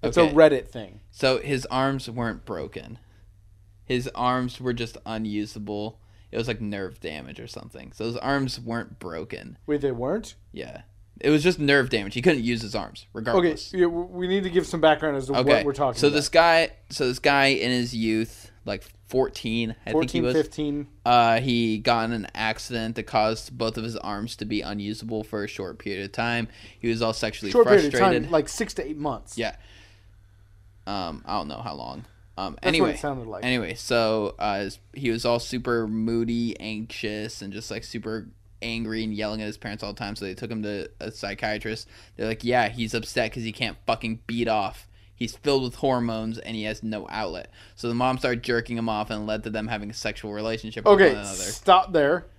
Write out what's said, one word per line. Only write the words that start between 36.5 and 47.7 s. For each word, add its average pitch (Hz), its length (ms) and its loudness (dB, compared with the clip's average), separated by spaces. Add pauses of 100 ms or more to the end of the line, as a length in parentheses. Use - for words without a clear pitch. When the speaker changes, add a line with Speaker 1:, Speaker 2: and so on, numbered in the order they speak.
Speaker 2:
anxious, 107 840 -8
and 98 100 -10
just, 104 180 -10
like, 110 140 -8
super 110 440 -8 (340)
angry 113 420 -4
and 110 80 -4
yelling 107 300 -4
at 104 40 -6
his 104 120 -10
parents 107 240 -10
all 104 100 -8
the 104 60 -14
time. 104 180 -8
So - 80 -8
they 95 100 -6
took 117 160 -10
him 110 120 -6
to 104 260 -6 (100)
a 107 120 -8
psychiatrist. 107 800 -6 (280)
They're 107 120 -4
like, 113 160 -6
"Yeah, 120 240 4
he's 117 260 -4
upset 113 380 -2
'cause 120 100 -8
he 113 100 -6
can't 110 240 -4 (100)
fucking 113 420 -2
beat 117 200 -2
off. 104 400 -2 (260)
He's - 220 -8
filled 139 280 0
with 120 120 -6
hormones 117 600 0
and - 160 -10
he 107 80 -4
has 110 180 -4
no 107 300 -6
outlet." 92 400 -6 (240)